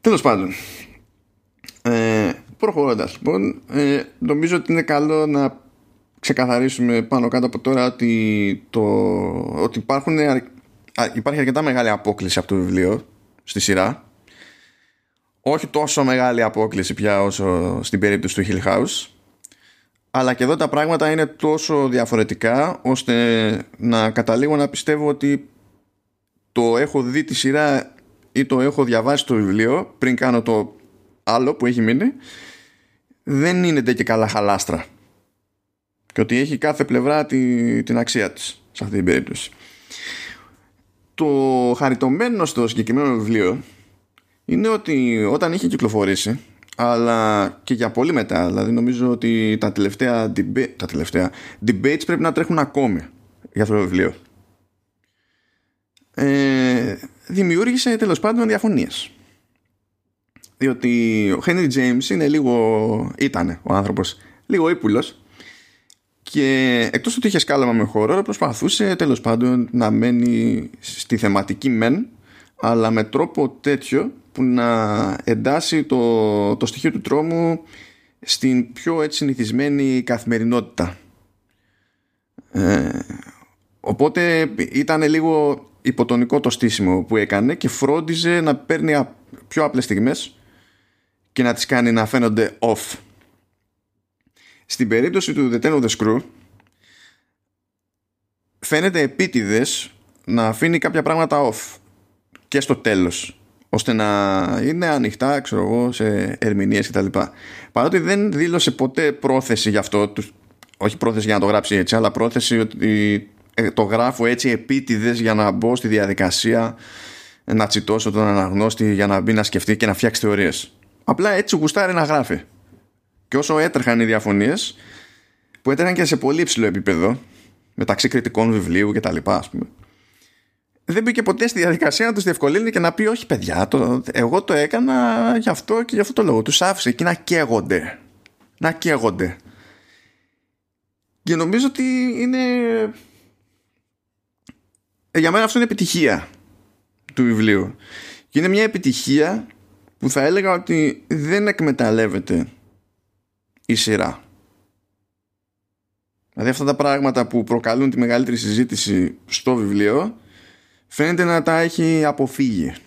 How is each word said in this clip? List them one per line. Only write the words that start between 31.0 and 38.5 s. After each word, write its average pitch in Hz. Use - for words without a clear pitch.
άλλο 127
που 123
έχει 123
μείνει, 135
δεν 170
είναι 156
ντε 123
και 123
καλά 113
χαλάστρα. 101
Και -
ότι 113
έχει 143
κάθε 151
πλευρά 135
τη, 120
την 117
αξία 113
της -